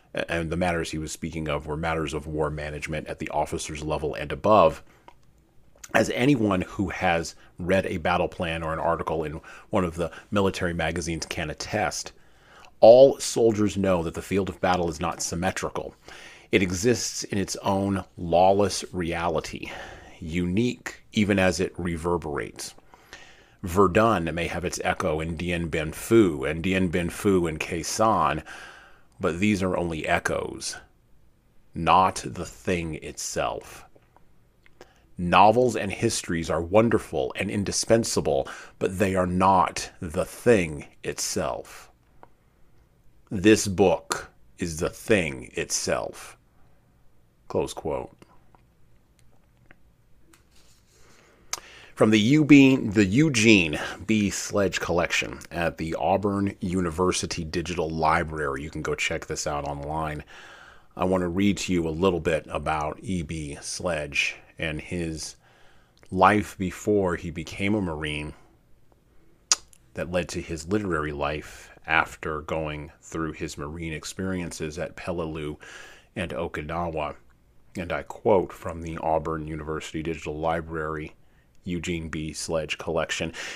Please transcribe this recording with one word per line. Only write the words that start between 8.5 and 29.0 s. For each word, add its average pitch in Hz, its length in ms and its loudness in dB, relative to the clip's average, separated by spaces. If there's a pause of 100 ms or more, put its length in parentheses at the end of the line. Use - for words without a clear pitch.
or 80 120 -4
an 80 60 -4
article 82 440 -2
in 76 180 -8 (300)
one 98 120 2
of 82 120 -4
the 85 160 -4 (180)
military 95 460 0
magazines 82 500 -4
can 80 240 -6
attest. - 640 -4 (680)
All 123 400 12
soldiers 107 560 2
know 95 280 2
that 80 100 -4
the 85 80 -8
field 95 280 0
of - 120 -10
battle 90 260 2
is 76 120 -6
not 85 240 -4
symmetrical. - 720 -4 (560)
It 95 100 6
exists 95 600 0
in 104 160 -4
its 92 180 -4
own 98 480 0 (120)
lawless 92 760 4
reality, 85 800 -4 (480)
unique 90 840 -2 (100)
even 101 280 2
as 92 200 4
it 92 160 -2
reverberates. 80 1000 -4 (880)
Verdun 92 680 4
may 85 120 -4
have 87 180 -6
its 87 200 -6
echo 80 360 0
in 82 160 -4
Dien 85 340 -2
Bien 80 220 -2
Phu 82 560 4
and 80 160 -2
Dien 92 260 2
Bien 87 200 0
Phu 92 400 2
in 78 80 -6
Khe 82 240 -6
Sanh, 82 600 0 (760)